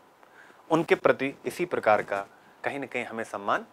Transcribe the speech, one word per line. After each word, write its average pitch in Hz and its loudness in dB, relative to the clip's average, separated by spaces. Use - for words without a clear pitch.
उनके 160 2
प्रति 135 2
इसी 151 -4
प्रकार 107 2
का 98 -4
कहीं 131 -6
ना 135 -8
कहीं 120 -6
हमें 113 -8
सम्मान 110 -4